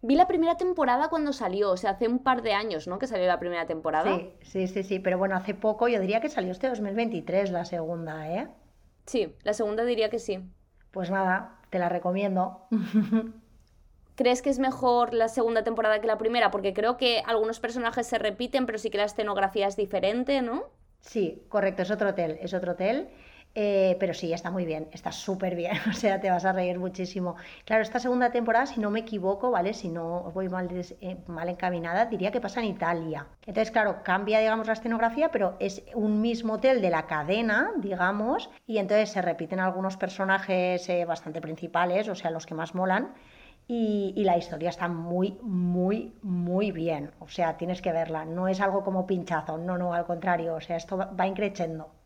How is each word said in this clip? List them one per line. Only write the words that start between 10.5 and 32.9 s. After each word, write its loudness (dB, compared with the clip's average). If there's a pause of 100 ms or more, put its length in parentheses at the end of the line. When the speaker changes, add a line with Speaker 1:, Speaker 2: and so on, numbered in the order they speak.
Speaker 2:
Pues -4
nada, 0 (100)
te -2
la 2
recomiendo. 0
<laughs> 0 (720)
Speaker 1:
¿Crees 4
que 2
es 2
mejor 4
la 4
segunda 2
temporada 2
que -2
la 4
primera? 4
Porque 0
creo 2
que 2
algunos 2
personajes -2
se 0
repiten, 0
pero -4
sí -4
que -2
la 4
escenografía 0
es -2
diferente, 0
¿no? -2 (360)
Speaker 2:
Sí, -4
correcto, 0
es -2
otro 2
hotel, -2
es -8
otro -2
hotel. -2 (440)
Eh, 4
pero 0
sí, -4
está -4
muy -2
bien, -4
está -8
súper -4
bien, -2
<laughs> -2
o -2
sea, 2
te 0
vas 2
a 4
reír 0
muchísimo. -4 (300)
Claro, 4
esta -2
segunda 2
temporada, 4
si -4
no 0
me 0
equivoco, 0
¿vale? 2
Si -8
no -4
os -10
voy -4
mal -4
des-, -8
eh, -8
mal -6
encaminada, 0
diría 0
que -2
pasa -6
en -2
Italia. -2 (180)